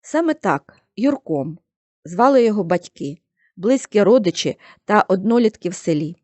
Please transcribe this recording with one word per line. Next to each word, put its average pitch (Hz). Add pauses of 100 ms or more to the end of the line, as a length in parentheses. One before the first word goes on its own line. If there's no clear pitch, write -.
Саме 311
так, - (200)
Юрком, 160 (460)
звали 240
його 214
батьки, 165 (380)
близькі 208
родичі 190 (260)
та 208
однолітки 220
в 180
селі. 160